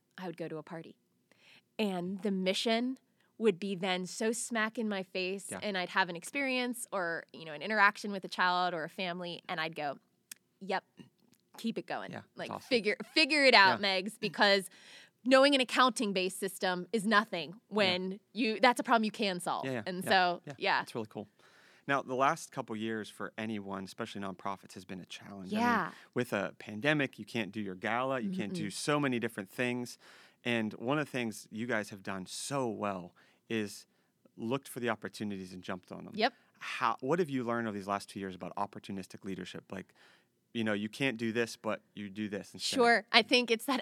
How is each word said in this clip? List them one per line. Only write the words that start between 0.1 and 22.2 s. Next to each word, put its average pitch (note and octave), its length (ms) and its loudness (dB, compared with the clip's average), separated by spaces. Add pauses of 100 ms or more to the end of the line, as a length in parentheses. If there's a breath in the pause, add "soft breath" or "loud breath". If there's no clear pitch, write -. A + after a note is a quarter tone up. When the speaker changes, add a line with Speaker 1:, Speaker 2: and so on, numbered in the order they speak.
Speaker 1:
I F#3 100 -8
would E3+ 100 -8
go D#3+ 120 -8
to D#3 100 -8
a D3+ 40 -10
party. - 340 -16 (840 soft breath)
And F#3+ 440 -2
the G#3 80 0
mission A3+ 680 2 (400)
would G#3 220 4
be G3+ 160 -2
then F#3 280 0
so A3 280 -2
smack A3 460 -2
in A3 100 0
my G3 160 -2
face, F#3 460 -4
Speaker 2:
Yeah. F#3+ 120 -8
Speaker 1:
and G3 160 -2
I'd F3+ 120 -2
have F#3+ 180 4
an F3 80 -8
experience B3+ 760 -2
or, E3+ 420 -2
you E3+ 120 -14
know, D#3+ 80 -10
an D3+ 100 -10
interaction G#3 480 4
with F#3+ 140 -4
a F3+ 40 -10
child F3+ 460 2
or D#3+ 80 -4
a D#3+ 60 -6
family, F3 600 -6
and E3 120 -4
I'd D#3+ 160 -4
go, C#3+ 220 -4 (600)
Yep, F#3+ 220 -4 (760)
keep A3+ 220 -6
it E3 80 -8
going. G#2+ 240 -6
Speaker 2:
Yeah, G#2+ 120 -10
that's - 140 -20
Speaker 1:
Like, D#3 140 -8
Speaker 2:
awesome. G#2 180 -10
Speaker 1:
figure, G#3 280 2 (180)
figure D#4 300 4
it B3+ 100 10
out, G3 260 8
Speaker 2:
Yeah. F#3+ 200 2
Speaker 1:
Megs, G#3 180 -8
because G3+ 500 4 (560 loud breath)
knowing C4 300 8
an C4+ 60 6
accounting-based A3 800 2
system F#3 520 -2
is G#3 140 0
nothing G3+ 440 4
Speaker 2:
Yeah. F#3 60 -16 (120)
Speaker 1:
when F#3+ 500 2 (140)
you, A3 280 0
that's B3 200 6
a - 20 0
problem A#3 220 4
you G#3+ 80 0
can F#3+ 260 -2
solve. C3 280 -2
Speaker 2:
Yeah, C3+ 60 -2
yeah, A#2 140 -2
Speaker 1:
And F#3 160 -6
Speaker 2:
yeah, E3+ 80 -2
Speaker 1:
so, F3+ 340 4
Speaker 2:
yeah, D3 140 -10
Speaker 1:
yeah. F3 220 2
Speaker 2:
that's - 160 -8
really A2 120 -4
cool. G#2 200 -10 (580 soft breath)
Now, C#3 160 2
the B2+ 140 -6
last C#3+ 340 2